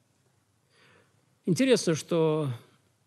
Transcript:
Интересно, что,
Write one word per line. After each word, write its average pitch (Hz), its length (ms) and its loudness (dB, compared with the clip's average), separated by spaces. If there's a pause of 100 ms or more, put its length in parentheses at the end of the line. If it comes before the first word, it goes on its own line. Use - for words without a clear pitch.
(1500)
Интересно, 202 460 2
что, 156 560 -2 (580)